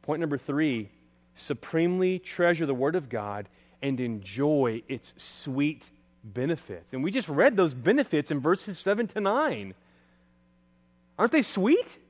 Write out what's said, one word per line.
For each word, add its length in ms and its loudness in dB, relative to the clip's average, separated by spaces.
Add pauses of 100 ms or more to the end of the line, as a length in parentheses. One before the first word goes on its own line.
Point 180 -2
number 180 -2
three, 520 -2 (460)
supremely 840 -2
treasure 460 2
the 80 0
word 220 0
of 120 -2
God 400 -6 (340)
and 180 -2
enjoy 880 0
its 300 -8
sweet 680 -4 (380)
benefits. 720 -4
And 100 -2
we 60 0
just 200 -4
read 260 4
those 180 4
benefits 560 2
in 120 -2
verses 360 0
seven 300 0
to 140 -6
nine. 520 -2 (1400)
Aren't 140 4
they 100 4
sweet? 560 2 (120)